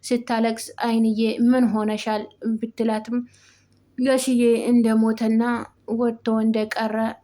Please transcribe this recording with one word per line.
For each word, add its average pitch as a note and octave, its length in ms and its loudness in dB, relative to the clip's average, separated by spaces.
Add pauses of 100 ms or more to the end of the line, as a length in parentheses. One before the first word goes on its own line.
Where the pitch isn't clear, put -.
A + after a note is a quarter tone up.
ስታለቅስ A3+ 600 -2 (160)
አይንዬ A3+ 380 0 (220)
"ምን B3 260 4
ሆነሻል?" G#3+ 560 -2 (300)
ብትላትም A3+ 640 -4 (800)
ጋሽዬ B3+ 460 2 (240)
እንደሞተና A3+ 760 4 (540)
ወጥቶ A#3 320 -2 (120)
እንደቀረ A3 560 0 (280)